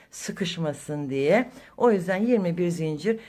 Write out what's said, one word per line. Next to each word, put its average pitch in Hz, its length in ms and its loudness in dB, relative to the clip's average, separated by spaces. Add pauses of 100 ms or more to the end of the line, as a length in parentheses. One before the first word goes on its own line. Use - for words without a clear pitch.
(100)
sıkışmasın 151 1000 -6
diye. 151 400 2 (260)
O 240 140 4
yüzden 185 260 2
yirmi 196 420 2
bir 175 100 2
zincir, 165 600 -2